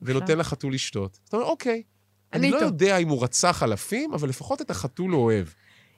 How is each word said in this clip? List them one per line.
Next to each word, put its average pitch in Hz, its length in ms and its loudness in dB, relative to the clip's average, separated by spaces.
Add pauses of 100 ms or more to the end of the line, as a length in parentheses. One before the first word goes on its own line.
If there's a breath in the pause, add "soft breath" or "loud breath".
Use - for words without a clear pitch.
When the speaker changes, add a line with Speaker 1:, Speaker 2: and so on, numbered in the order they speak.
Speaker 1:
ונותן 131 240 0
Speaker 2:
בושה. 156 80 4
Speaker 1:
לחתול 147 400 -2
לשתות. 101 440 -6 (100)
אתה 208 80 -4
אומר, 220 120 -2
"אוקיי, 233 340 -2 (500)
Speaker 2:
אני 160 80 -2
Speaker 1:
אני - 100 4
לא 254 60 2
Speaker 2:
איתו. 311 100 2
Speaker 1:
יודע 190 300 4
אם 170 120 2
הוא 131 160 2
רצח 170 380 2
אלפים, 208 520 -2
אבל 147 140 -2
לפחות 196 320 -4
את 302 100 -8
החתול 180 420 -4
הוא 143 100 4
אוהב." 110 240 4 (520 soft breath)